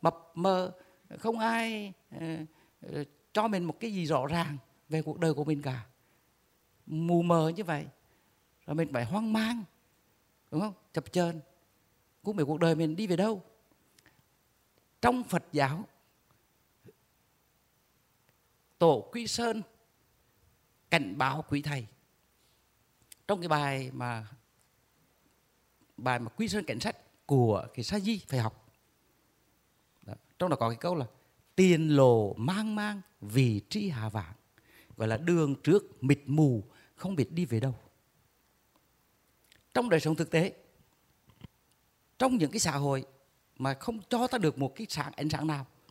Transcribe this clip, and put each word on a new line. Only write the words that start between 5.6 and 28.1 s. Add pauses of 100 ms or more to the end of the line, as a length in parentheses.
cả. (1000)
Mù
mờ
như
vậy, (800)
rồi
mình
phải
hoang
mang, (880)
đúng
không? (200)
Chập
chờn, (800)
không
biết
cuộc
đời
mình
đi
về
đâu. (1600)
Trong
Phật
giáo, (3000)
Tổ
Quy
Sơn (1300)
cảnh
báo
quý
thầy (1400)
trong
cái
bài
mà, (1700)
bài
mà
Quy
Sơn
Cảnh
Sách (280)
của
cái
Sa
Di